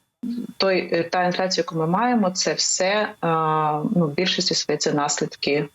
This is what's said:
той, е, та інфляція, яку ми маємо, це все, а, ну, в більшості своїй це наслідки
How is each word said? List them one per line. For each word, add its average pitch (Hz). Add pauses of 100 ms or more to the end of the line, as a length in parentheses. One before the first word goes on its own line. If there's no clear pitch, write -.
(580)
той, 190
е, 170
та 180
інфляція, 180
яку 165
ми 160
маємо, 214
це 180
все, 202 (120)
а, 156 (140)
ну, 170
в 143
більшості 185
своїй -
це 151
наслідки 147